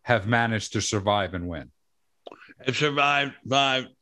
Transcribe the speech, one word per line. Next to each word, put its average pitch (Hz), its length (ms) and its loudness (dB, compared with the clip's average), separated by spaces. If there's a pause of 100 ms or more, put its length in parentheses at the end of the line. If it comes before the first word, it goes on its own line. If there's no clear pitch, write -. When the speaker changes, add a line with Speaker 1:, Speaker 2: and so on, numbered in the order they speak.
Speaker 1:
have 113 220 2
managed 113 460 0
to 113 80 -2
survive 101 540 0
and 87 160 -6
win. 80 200 -10 (960)
Speaker 2:
Have 127 120 -2
survived, 143 560 0 (100)
survived 131 460 0 (120)